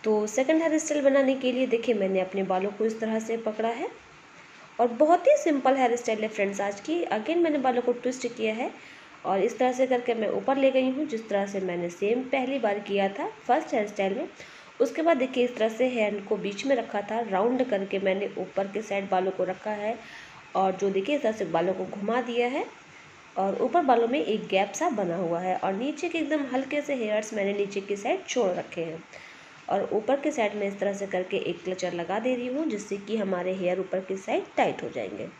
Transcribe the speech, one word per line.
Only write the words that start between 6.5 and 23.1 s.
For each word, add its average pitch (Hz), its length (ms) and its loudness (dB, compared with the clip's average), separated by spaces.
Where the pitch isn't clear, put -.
आज 202 200 -4
की। 339 240 -2
Again 220 320 0
मैंने 320 220 4
बालों 247 240 2
को 240 100 2
ट्विस्ट 247 340 -2
किया 220 280 -2
है, 254 160 -4
और 196 160 2
इस 240 180 2
तरह 254 140 4
से 254 140 4
करके 247 280 2
मैं 220 140 0
ऊपर 254 280 0
ले 269 140 6
गई 254 200 4
हूँ, 285 160 -2
जिस 220 220 -6
तरह 202 180 0
से 196 140 -4
मैंने 175 300 -2
सेम 214 320 0
पहली 262 360 -2
बार 208 200 0
किया 196 300 0
था 277 200 -4
फर्स्ट 311 460 0
हेयर 214 120 2
स्टाइल 196 280 -2
में। 294 140 -4
उसके - 220 2
बाद 330 140 6
देखिए, 254 280 2
इस 240 120 -2
तरह 220 120 2
से 240 200 2
हैंड 208 360 0
को 214 120 0
बीच 196 300 -6
में 269 100 4
रखा 226 240 -4
था, 220 200 -4
राउंड 240 500 2
करके 196 280 0
मैंने 190 400 0
ऊपर 190 280 -2
के 202 160 -6
साइड 196 260 -4
बालों 190 240 2
को 190 120 -2
रखा 185 260 -4
है, 214 280 -4
और 190 160 4
जो 196 180 0
देखिए, 196 260 0
इस 277 60 0
तरह 220 100 2
से 214 120 -4
बालों 170 300 0
को 190 100 -4
घुमा 202 360 -2
दिया 240 280 0
है, 311 180 -2